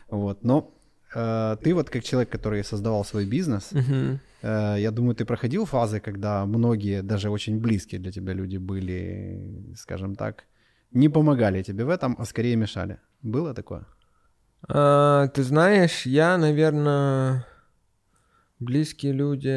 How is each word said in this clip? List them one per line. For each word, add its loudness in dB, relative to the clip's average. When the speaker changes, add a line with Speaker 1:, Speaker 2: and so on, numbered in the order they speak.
Speaker 1:
Вот, -4
но, 2
э, -2
ты 2
вот 0
как -4
человек, 0
который -4
создавал -2
свой -4
бизнес, -2
Speaker 2:
Мгм. 0
Speaker 1:
э, 0
я 0
думаю, 0
ты -4
проходил -2
фазы, -2
когда -4
многие, 0
даже -2
очень -2
близкие -2
для -8
тебя -6
люди -6
были, -8
скажем -8
так, -8
не 6
помогали 4
тебе -6
в -2
этом, -2
а -6
скорее 0
мешали. -4
Было -4
такое? -12
Speaker 2:
А, 4
ты -2
знаешь, 4
я, 4
наверное, 2
близкие -2
люди — -2